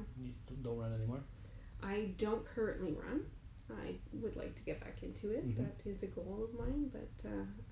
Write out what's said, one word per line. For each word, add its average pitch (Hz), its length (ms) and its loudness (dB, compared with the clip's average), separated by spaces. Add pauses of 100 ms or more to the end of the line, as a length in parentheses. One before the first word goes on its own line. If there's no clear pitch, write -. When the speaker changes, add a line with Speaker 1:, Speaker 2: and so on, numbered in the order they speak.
(200)
Speaker 1:
You 123 120 -2 (140)
d-, 123 160 -4
don't 117 160 2
run 113 160 2
anymore? 113 260 4 (600)
Speaker 2:
I 202 360 4
don't 220 260 6
currently 185 480 2
run. - 320 2 (460)
I 208 240 -2 (180)
would 214 240 0
like - 200 -2
to - 60 -8
get - 180 0
back - 220 -6
into - 280 -2
it. 240 180 2
Speaker 1:
Mm-hmm. 107 160 4
Speaker 2:
That - 260 -2
is 190 120 -2
a 202 40 2
goal 196 420 -2
of 240 100 -4
mine, 262 340 4
but, - 360 -6
uh, 196 160 0 (280)